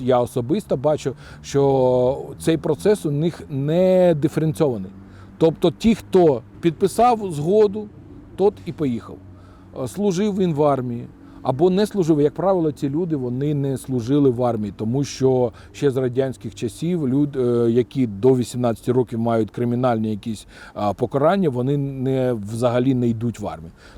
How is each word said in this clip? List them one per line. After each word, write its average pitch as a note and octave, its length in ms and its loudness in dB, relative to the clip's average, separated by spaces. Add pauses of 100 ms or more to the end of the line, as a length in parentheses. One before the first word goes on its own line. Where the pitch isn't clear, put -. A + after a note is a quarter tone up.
я B2+ 200 2
особисто C3 560 -2
бачу, C3+ 380 -2 (280)
що C3+ 800 2 (160)
цей D#3+ 180 0
процес E3+ 500 0
у D3+ 40 -2
них D3+ 400 -2
не F3 680 2
диференційований. C#3+ 720 -2 (480)
Тобто E3 320 2
ті, A3+ 240 2
хто D#3+ 480 4 (180)
підписав G3+ 720 0
згоду, G3+ 560 0 (480)
тот G3+ 180 2 (120)
і E3 60 -8
поїхав. A#2+ 440 -4 (680)
Е, B2+ 60 -6
служив G3+ 500 -2
він F3+ 160 0
в C#3+ 80 0
армії B2+ 440 0 (360)
або C#3+ 280 2
не G3 160 2
служив. E3 340 2
Як D3 140 2
правило, E3+ 380 0
ці - 160 -4
люди, D#3+ 280 -2
вони C3 380 -2
не C#3 240 -2
служили C3 520 2
в A#2+ 120 0
армії, A2 340 -2
тому A#2+ 280 -2
що B2+ 480 0 (200)
ще C#3+ 180 0
з A#2+ 60 -2
радянських B2+ 580 -4
часів D#3+ 540 -4
люд-, C#3 280 0
е, A#2+ 340 2
які B2 360 0
до A2+ 300 4
вісімнадцяти B2 560 -2
років B2 260 0
мають A2+ 320 0
кримінальні A#2+ 600 0
якісь, G#2+ 360 -8 (280)
а, G#2 180 -2
покарання, D#3 560 0
вони B2+ 280 -2
не, C3+ 560 -2
взагалі A#2 640 0
не B2 140 0
йдуть A2+ 320 -4
в G2 80 -8
армію. D#2+ 240 -12 (260)